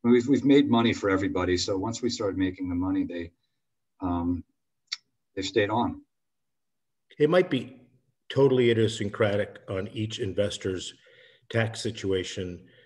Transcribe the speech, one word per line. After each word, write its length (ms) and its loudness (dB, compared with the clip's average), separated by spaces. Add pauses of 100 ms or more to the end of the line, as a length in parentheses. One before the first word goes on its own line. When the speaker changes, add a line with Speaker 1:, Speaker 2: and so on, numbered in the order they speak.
Speaker 1:
We've, 240 6
we've 180 2
made 240 6
money 240 4
for 160 0
everybody. 480 0
So 200 -2
once 240 -4
we 80 -2
started 280 -4
making 320 -4
the 60 -4
money, 300 -2
they, 260 -10 (680)
um, 420 -2 (920)
they've 100 -6
stayed 240 0
on. 320 -2 (1160)
Speaker 2:
It 120 4
might 200 4
be 320 -4 (480)
totally 400 4
idiosyncratic 920 0 (100)
on 240 -6
each 260 -8
investor's 760 -4 (560)
tax 320 -2
situation, 880 -6 (180)